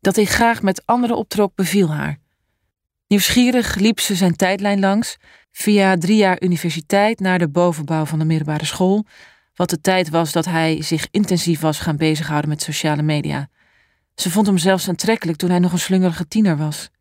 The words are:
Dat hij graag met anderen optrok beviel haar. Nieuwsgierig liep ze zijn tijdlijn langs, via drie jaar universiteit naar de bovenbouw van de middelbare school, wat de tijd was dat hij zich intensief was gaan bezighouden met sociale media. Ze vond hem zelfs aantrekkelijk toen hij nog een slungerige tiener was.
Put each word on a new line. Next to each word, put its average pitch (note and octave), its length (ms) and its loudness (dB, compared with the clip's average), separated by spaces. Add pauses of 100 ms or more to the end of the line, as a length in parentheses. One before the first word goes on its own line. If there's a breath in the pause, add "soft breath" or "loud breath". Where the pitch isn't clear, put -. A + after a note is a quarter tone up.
Dat F#3+ 160 0
hij G#3+ 80 4
graag A#3 380 0
met F#3+ 240 -2
anderen A#3+ 300 0
optrok G3+ 380 -2
beviel F3+ 380 0
haar. D3 260 -6 (880)
Nieuwsgierig A#3+ 680 2
liep G#3 260 0
ze - 140 -2
zijn F3 220 2
tijdlijn G3 440 0
langs, G3 360 0 (360 soft breath)
via G3 440 2
drie F3 200 2
jaar F#3+ 260 2
universiteit F3+ 760 0
naar F#3 180 0
de E3+ 100 0
bovenbouw D#3 560 0
van D3+ 140 -4
de D#3 60 0
middelbare D#3 400 -2
school, F#3+ 400 0 (500 soft breath)
wat F3+ 160 -2
de D#3+ 100 -2
tijd F#3 280 0
was D#3+ 240 0
dat E3 120 0
hij D#3+ 380 0
zich D#3 280 -4
intensief E3+ 500 0
was D#3 180 0
gaan D#3 180 -4
bezighouden D3+ 540 -2
met D3 120 -6
sociale D3+ 400 -4
media. D3 460 -4 (680)
Ze - 160 -4
vond G3 160 2
hem G3 120 2
zelfs F#3+ 300 2
aantrekkelijk F3 500 -2
toen F3 120 -2
hij F3+ 80 2
nog F3+ 140 2
een F3+ 60 -2
slungerige F3+ 500 0
tiener G3+ 280 2
was. D3+ 340 -6 (100)